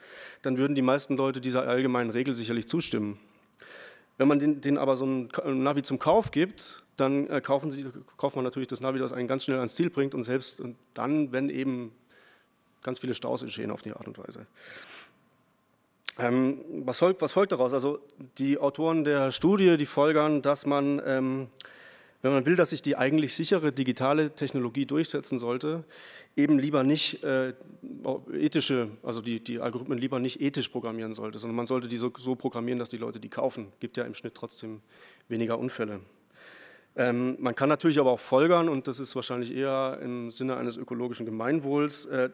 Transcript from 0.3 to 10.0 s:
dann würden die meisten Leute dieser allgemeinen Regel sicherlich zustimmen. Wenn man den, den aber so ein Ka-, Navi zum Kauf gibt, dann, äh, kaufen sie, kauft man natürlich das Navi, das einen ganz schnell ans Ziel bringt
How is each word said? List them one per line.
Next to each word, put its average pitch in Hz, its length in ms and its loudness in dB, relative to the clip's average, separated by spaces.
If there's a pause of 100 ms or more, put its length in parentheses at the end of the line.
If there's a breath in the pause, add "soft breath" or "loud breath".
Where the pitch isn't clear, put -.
dann 131 160 0
würden 139 180 2
die 135 60 2
meisten 135 360 2
Leute 131 240 0
dieser 127 260 0
allgemeinen 123 420 2
Regel 127 240 0
sicherlich 117 340 -4
zustimmen. 104 520 -2 (960 loud breath)
Wenn 135 100 4
man 143 120 6
den, 147 220 0
den 139 160 2
aber 135 200 2
so 135 80 -2
ein 127 240 -2
Ka-, 175 200 -4
Navi 139 320 0
zum 135 160 -2
Kauf 196 340 4
gibt, - 520 -4 (140)
dann, 139 320 2
äh, 151 100 -2
kaufen 139 320 0
sie, 139 140 -8 (320)
kauft 139 180 -2
man 131 80 -2
natürlich 127 240 -4
das 113 140 -6
Navi, 131 180 -2
das 127 140 -2
einen 123 160 -4
ganz 131 160 -2
schnell 131 120 0
ans 123 180 -2
Ziel 175 140 2
bringt 139 240 -2